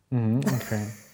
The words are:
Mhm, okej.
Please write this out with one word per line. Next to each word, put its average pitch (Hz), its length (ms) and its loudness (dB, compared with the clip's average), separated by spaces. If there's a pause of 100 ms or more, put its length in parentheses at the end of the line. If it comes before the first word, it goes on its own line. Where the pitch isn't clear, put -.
(120)
Mhm, 117 280 2 (280)
okej. 107 120 -2 (340)